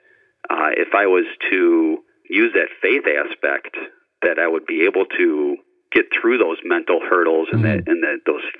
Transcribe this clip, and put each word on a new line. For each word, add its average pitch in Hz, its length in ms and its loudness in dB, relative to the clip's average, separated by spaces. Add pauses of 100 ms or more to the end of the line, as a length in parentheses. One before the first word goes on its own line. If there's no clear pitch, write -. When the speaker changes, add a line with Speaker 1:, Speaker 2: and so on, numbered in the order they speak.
(500)
Speaker 1:
uh, 78 260 0
if 87 180 0
I 101 120 4
was 90 180 4 (260)
to 85 540 2 (240)
use 107 240 0
that 92 160 2 (140)
faith 120 240 2
aspect, 71 720 -4 (420)
that 85 180 0
I 85 80 2
would 80 200 -2
be 82 180 0
able 95 220 2
to 90 500 0 (360)
get - 200 0
through 117 240 0
those 85 260 0
mental 85 380 0
hurdles 82 500 0
and 113 140 0
Speaker 2:
Mm-hmm. - 200 -2
Speaker 1:
that, - 60 -12
and - 120 0
that 76 240 -4
those - 180 -2 (160)